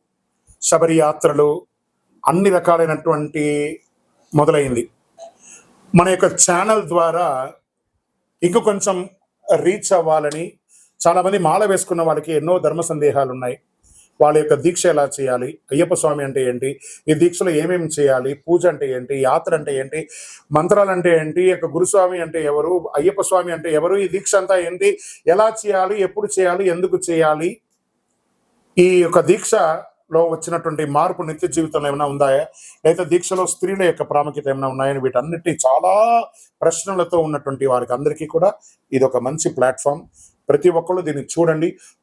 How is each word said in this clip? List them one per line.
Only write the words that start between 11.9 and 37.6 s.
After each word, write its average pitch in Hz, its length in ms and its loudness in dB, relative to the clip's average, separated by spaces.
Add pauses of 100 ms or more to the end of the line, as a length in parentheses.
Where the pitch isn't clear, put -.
వాళ్ళకి 156 320 -2
ఎన్నో 160 260 0
ధర్మ 160 220 -2
సందేహాలు 143 500 0
ఉన్నాయి. 127 280 -8 (640)
వాళ్ళ 151 160 4
యొక్క 151 160 2
దీక్ష 160 320 0
ఎలా 147 240 2 (120)
చేయాలి, 127 380 -4 (120)
అయ్యప్ప 170 220 0
స్వామి 147 300 -2
అంటే 135 260 -4
ఏంటి, 127 300 -6 (280)
ఈ 151 60 4
దీక్షలో 175 380 0
ఏమేమి 165 360 -2
చేయాలి, 135 460 0
పూజ 165 320 0
అంటే 147 260 0
ఏంటి, 127 240 -6
యాత్ర 139 400 0
అంటే 147 240 -4
ఏంటి, 139 200 -8 (520)
మంత్రాలు 190 380 2
అంటే 180 300 2
ఏంటి, 156 240 -4
ఈ 185 60 4
యొక్క 170 160 0
గురుస్వామి 180 560 0
అంటే 160 240 -6
ఎవరు, 156 500 -2
అయ్యప్ప 175 260 0
స్వామి 175 300 0
అంటే 160 220 -6
ఎవరు, 170 220 2
ఈ 202 120 0
దీక్ష 190 280 -4
అంతా 190 220 2
ఏంటి, 180 320 -2 (380)
ఎలా 196 200 4 (180)
చేయాలి, 196 360 -2
ఎప్పుడు 202 260 -4 (120)
చేయాలి, 185 300 0
ఎందుకు 175 300 -2 (100)
చేయాలి, 160 400 0 (1300)
ఈ 180 240 6
యొక్క 170 180 4
దీక్షలో 165 1120 0
వచ్చినటువంటి 160 560 -6
మార్పు 170 360 0
నిత్య 160 260 -6
జీవితంలో 156 400 -2
ఏమైనా 139 180 -2
ఉందా, 139 240 0 (560)
లేదా 160 180 2
దీక్షలో 180 420 0
స్త్రీల 190 380 -4
యొక్క 160 180 0
ప్రాముఖ్యత 147 480 -4
ఏమైనా 135 180 -4
ఉన్నాయని 135 320 -4
వీటన్నిటి 151 520 -4
చాలా 202 760 2 (360)
ప్రశ్నలతో 170 560 -2
ఉన్నటువంటి 143 480 -2